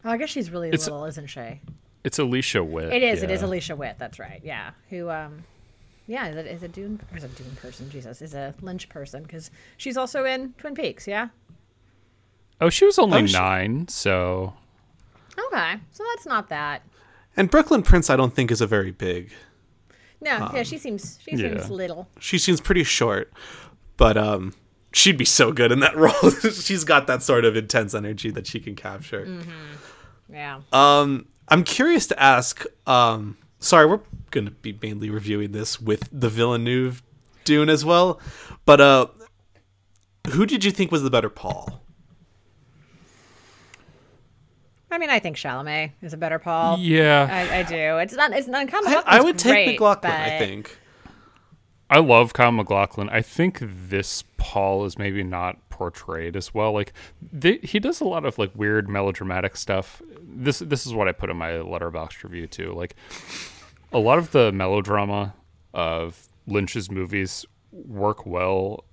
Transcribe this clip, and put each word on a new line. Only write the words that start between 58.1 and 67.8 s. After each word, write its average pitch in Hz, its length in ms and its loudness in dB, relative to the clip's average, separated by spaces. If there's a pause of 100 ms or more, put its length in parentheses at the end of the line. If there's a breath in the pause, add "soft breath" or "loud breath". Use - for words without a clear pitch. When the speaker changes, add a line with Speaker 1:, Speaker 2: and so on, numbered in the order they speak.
Speaker 2:
of, 120 140 -4
like, 98 160 -2
weird 104 340 -2
melodramatic 98 680 -4
stuff. - 440 -6 (220)
This, 135 380 -4
this 143 260 -6
is 120 80 -10
what 104 140 0
I 87 40 -2
put 101 160 -8
in 87 80 -8
my 82 140 -6
Letterboxd 85 720 -10
review 87 240 -12
too. 90 260 -12
Like, 87 220 -10 (960 loud breath)
a 131 60 2
lot 120 200 4
of 170 120 -4
the 117 220 4
melodrama 101 800 -2 (400)
of 82 540 -6 (180)
Lynch's 101 440 -4
movies 95 540 -6 (280)
work 104 520 -6